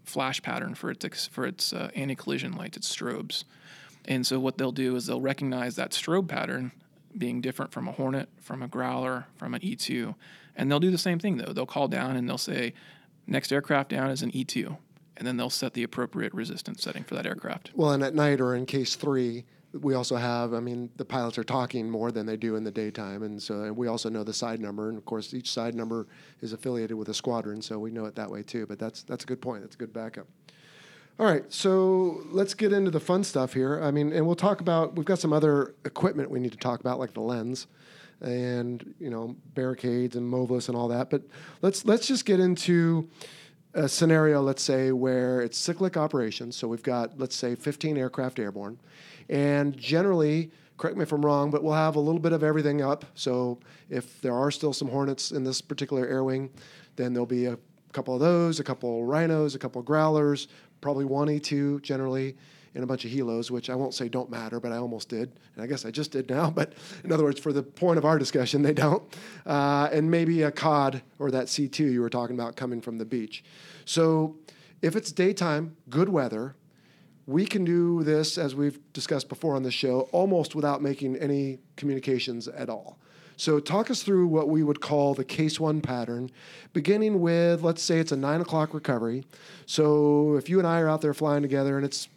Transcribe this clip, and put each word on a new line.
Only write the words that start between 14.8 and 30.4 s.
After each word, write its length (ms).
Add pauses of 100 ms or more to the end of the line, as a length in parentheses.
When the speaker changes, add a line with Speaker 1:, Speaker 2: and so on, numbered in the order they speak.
Speaker 1:
And 100
then 100
they'll 140
set 240
the 100
appropriate 500
resistance 480
setting 220
for 100
that 120
aircraft. 480
Speaker 2:
Well, 180
and 100
at 120
night 260
or 160
in 100
case 300
three, 480 (280)
we 220
also 220
have, 360
I 60
mean, 380
the 80
pilots 340
are 60
talking 440
more 220
than 160
they 100
do 200
in 80
the 80
daytime. 500
And 180
so, 220
and 140
we 100
also 220
know 160
the 80
side 280
number. 280
And, 100
of 60
course, 280
each 200
side 240
number 320 (320)
is 120
affiliated 440
with 120
a 60
squadron, 480
so 160
we 140
know 140
it 100
that 120
way, 140
too. 240
But 140
that's, 240
that's 180
a 60
good 120
point. 220
That's 140
a 20
good 140
backup. 340 (960)